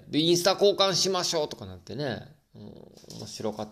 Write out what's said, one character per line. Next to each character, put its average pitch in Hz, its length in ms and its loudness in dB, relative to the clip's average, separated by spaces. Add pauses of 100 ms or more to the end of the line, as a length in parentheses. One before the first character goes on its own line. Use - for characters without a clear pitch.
で、 139 180 -2
「イ 165 60 4
ン 170 60 6
ス 170 40 0
タ 190 120 4
交 196 180 6
換 190 240 2
し 185 160 2
ま 180 120 0
し 170 120 -2
ょ 156 80 2
う」 151 60 0
と - 60 -10
か 101 120 -12
な 92 80 -12
っ - 20 -14
て 98 180 -12
ね。 117 400 -6 (200)
う 113 40 -18
ん、 107 40 -16 (560)
面 113 80 -10
白 107 260 -4
か 110 100 -8
っ 107 80 -10